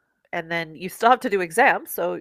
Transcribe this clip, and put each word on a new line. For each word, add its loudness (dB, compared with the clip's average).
And -8
then -4
you -10
still 2
have 4
to -4
do 0
exams, 2
so, -4